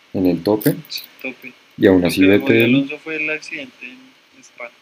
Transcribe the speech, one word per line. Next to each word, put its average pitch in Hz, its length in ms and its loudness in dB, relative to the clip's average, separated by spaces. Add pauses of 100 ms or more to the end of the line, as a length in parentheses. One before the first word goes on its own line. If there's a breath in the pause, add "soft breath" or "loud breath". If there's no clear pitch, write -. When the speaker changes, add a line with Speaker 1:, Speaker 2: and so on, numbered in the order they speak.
(140)
Speaker 1:
en 92 140 0
el 85 160 -2
tope. 107 320 0 (140)
Speaker 2:
Sí, - 120 -12 (220)
tope. - 280 -14 (260)
Speaker 1:
Y 107 100 4
aún 92 140 6
Speaker 2:
Lo 87 60 0
Speaker 1:
así 90 140 0
Speaker 2:
que 92 60 4
dejó 101 200 4
de 120 60 2
Speaker 1:
Vettel 120 220 4
Speaker 2:
Alonso 139 240 -4
fue 160 160 -12
el 151 160 -8
accidente 151 540 -14
en 131 580 -20
Spa. - 260 -20 (120)